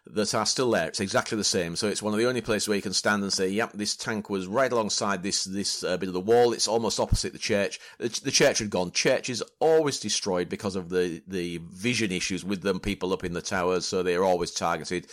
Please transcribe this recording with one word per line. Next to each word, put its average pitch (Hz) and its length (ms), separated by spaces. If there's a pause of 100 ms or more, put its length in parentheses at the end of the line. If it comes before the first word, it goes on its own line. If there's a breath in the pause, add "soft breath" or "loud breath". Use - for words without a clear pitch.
that 98 280
are 110 120
still 127 240
there. 87 180
It's - 100
exactly 110 400
the 98 60
same. 85 320
So 107 100
it's 98 160
one 107 100
of 104 60
the 120 80
only 123 140
places 107 260
where 104 80
you 98 80
can 95 120
stand 104 280
and 98 100
say, 95 160
"Yep, 107 260
this 104 200
tank 107 360
was 95 180
right 123 240
alongside 104 500
this, 98 220
this, 95 400
uh, 87 120
bit 92 120
of 90 60
the 90 40
wall." 117 340
It's - 140
almost 110 320
opposite 104 360
the 101 40
church. 101 400 (200 loud breath)
The, 123 100
ch-, - 140
the 135 100
church 143 260
had 107 120
gone. 90 200
Church - 400
is 110 140 (160)
always 160 400
destroyed 90 480
because 98 260
of 87 140
the, 90 400
the 87 360
vision 101 460
issues 90 340
with 92 180
them, 92 180
people 95 320
up 92 120
in 85 100
the 85 80
towers, 90 440
so 92 160
they're 90 220
always 90 260
targeted. 85 640